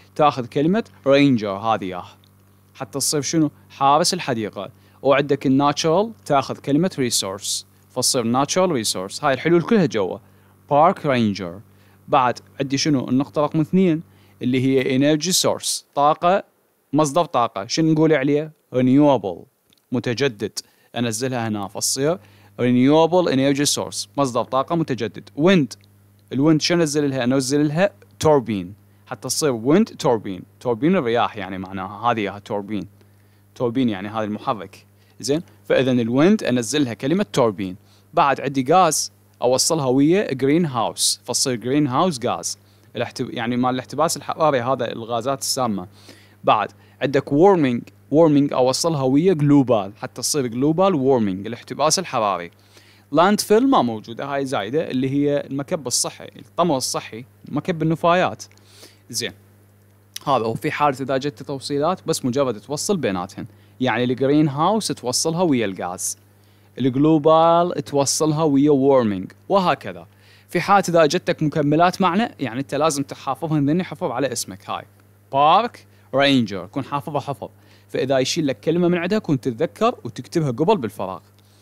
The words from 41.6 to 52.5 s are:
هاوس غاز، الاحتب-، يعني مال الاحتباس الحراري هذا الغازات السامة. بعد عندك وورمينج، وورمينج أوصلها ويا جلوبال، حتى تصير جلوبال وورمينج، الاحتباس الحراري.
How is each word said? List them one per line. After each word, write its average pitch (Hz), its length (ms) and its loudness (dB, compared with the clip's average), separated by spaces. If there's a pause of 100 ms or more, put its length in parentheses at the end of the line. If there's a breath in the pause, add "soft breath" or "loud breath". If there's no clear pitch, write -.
هاوس 131 380 0
غاز، 87 320 -4 (380 soft breath)
الاحتب-، - 380 -8
يعني 123 240 -4
مال 127 160 0
الاحتباس 135 440 -2
الحراري 143 440 0
هذا 123 300 -4
الغازات 117 500 -6
السامة. 104 460 -4 (560 loud breath)
بعد 110 280 2 (300 soft breath)
عندك 135 300 -2
وورمينج، 147 500 4 (300)
وورمينج 143 420 4
أوصلها 135 500 0
ويا 147 300 2
جلوبال، 131 640 2
حتى - 240 -12
تصير 131 260 -2
جلوبال 160 480 0
وورمينج، 113 520 0
الاحتباس 135 520 -2
الحراري. 101 520 -2 (600 soft breath)